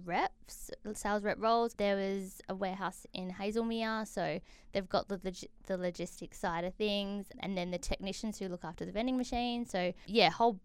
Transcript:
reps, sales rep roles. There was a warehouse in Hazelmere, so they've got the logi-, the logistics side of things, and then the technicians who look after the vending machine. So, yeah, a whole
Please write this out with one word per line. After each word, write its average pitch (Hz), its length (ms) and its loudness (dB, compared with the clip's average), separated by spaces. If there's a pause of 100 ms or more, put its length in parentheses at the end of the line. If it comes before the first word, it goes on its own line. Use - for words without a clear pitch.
reps, - 640 -2 (220)
sales 208 300 0
rep 202 180 2
roles. 233 320 4
There 202 240 2
was 196 500 -2
a 190 80 -2
warehouse 190 560 -2
in 185 200 -6
Hazelmere, 220 760 0
so 165 320 -2 (320)
they've 196 160 0
got - 220 2
the 196 120 -2
logi-, 185 280 -6 (160)
the 190 100 0
logistics 180 640 -4
side 170 240 0
of 180 120 -4
things, 202 500 0 (160)
and 196 160 -2
then 180 140 0
the 180 60 -2
technicians 190 640 -4
who 196 80 -4
look 180 160 -6
after 165 220 -6
the 180 80 -8
vending 247 240 2
machine. 240 480 0
So, 180 260 0 (140)
yeah, 208 220 8
a 165 40 8
whole 233 220 6 (100)